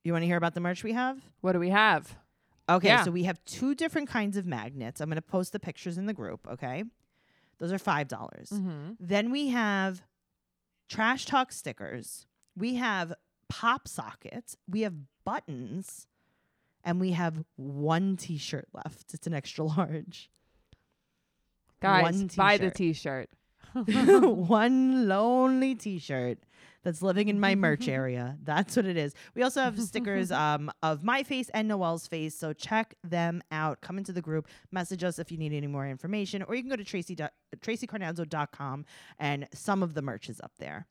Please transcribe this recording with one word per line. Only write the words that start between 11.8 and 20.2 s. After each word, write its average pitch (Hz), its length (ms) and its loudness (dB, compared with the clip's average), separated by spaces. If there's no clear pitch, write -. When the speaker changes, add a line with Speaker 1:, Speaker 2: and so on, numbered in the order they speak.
Speaker 1:
We 233 180 -4
have 196 400 -2
pop 240 400 0
sockets. - 680 -14
We 202 140 -2
have 202 100 -2
buttons. 170 840 -8
And 175 180 -2
we 185 120 2
have 160 320 -2
one 156 640 0
t-shirt - 560 -6
left. - 400 -14
It's - 140 -12
an 170 60 -2
extra 151 300 -6
large. 156 680 -2